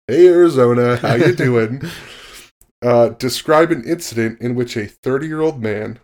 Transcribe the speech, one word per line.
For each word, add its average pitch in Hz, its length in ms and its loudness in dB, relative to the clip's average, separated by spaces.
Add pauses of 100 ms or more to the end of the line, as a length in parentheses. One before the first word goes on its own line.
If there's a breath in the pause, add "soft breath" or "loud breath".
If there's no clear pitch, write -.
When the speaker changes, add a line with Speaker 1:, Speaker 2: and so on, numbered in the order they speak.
Speaker 1:
hey, 160 200 6
Arizona, 123 680 4
how 110 180 -2
you 120 220 2
Speaker 2:
<laughs> - 0 -
Speaker 1:
doing? 123 460 -2 (1000 loud breath)
Uh, 120 280 2
describe 156 600 0
an - 120 -4
incident 113 580 -6
in 123 120 -6
which 120 220 -6
a 107 100 -6
thirty-year-old 156 760 -4
man 107 420 -6